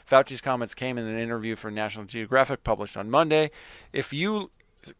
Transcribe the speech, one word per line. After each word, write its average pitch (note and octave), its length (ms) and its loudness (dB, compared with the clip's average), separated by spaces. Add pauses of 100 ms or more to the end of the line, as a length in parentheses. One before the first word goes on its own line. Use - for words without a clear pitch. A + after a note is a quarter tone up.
Fauci's C3+ 320 4
comments B2 340 -4
came B2+ 240 -4
in A2+ 80 -6
an A2+ 120 -4
interview A2+ 360 -4
for A2 160 -10
National G#2+ 340 -6
Geographic B2 580 0
published G#2 320 -4
on G2+ 140 -8
Monday. D3+ 400 4 (420)
"If C#3 220 -4
you," G3 360 -2 (500)